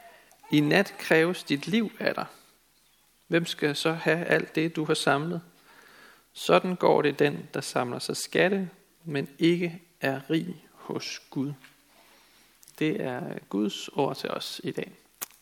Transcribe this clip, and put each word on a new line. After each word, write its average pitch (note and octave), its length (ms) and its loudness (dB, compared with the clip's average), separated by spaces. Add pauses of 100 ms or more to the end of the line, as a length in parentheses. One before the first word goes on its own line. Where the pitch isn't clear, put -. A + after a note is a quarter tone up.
(520)
i D3+ 80 6
nat D#3+ 400 4
kræves E3+ 440 2
dit D3 240 -2
liv G#3 320 0
af - 160 0
dig. - 100 -4 (1000)
Hvem E3+ 180 0
skal D3 300 -2
så D#3+ 160 0
have E3 340 0
alt - 300 0
det, D#3+ 200 0
du D#3 100 -2
har D#3 80 2
samlet?" D3+ 480 0 (920)
Sådan F3+ 420 4
går E3 260 4
det C#3+ 180 2
den, D3 340 2
der C#3+ 80 -2
samler B2 380 -2
sig - 180 -4
skatte, F3+ 520 0 (340)
men D3 260 -4 (100)
ikke E3+ 420 2 (200)
er C3+ 280 -2
rig E3 440 -2
hos - 560 -10
Gud. C#3+ 240 -4 (1300)
Det D#3 220 0
er - 360 -6 (120)
Guds G3 380 -2
ord D3 280 -2
til - 160 -6
os - 320 -8
i D3 80 -6
dag. - 200 -8 (500)